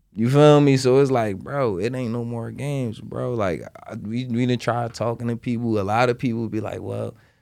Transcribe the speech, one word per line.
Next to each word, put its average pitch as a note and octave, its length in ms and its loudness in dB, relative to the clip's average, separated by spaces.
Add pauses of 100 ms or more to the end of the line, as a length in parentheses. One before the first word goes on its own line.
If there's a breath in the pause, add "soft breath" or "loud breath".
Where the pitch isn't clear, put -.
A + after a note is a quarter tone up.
(140)
You A2+ 140 0
feel D3 320 8
me? C#3 160 6
So B2+ 220 4
it's C#3 120 4
like, A2 280 -2
bro, A#2+ 400 -4
it A#2 160 -2
ain't B2+ 180 -4
no A#2+ 100 -4
more A#2 280 -8
games, B2 500 -6
bro. B2+ 320 -6
Like, F#2 300 -2 (240)
I, - 80 -12
we, A2+ 320 -6
we A#2+ 180 0
done B2 140 2
tried A#2 340 -4
talking A#2 360 -4
to A#2 80 -2
people. A#2 440 -2
A - 20 -2
lot A2+ 280 2
of B2 80 -2
people A2+ 320 -4
be G#2+ 100 -4
like, G2 220 -8
"Well, G#2+ 320 -8 (280 soft breath)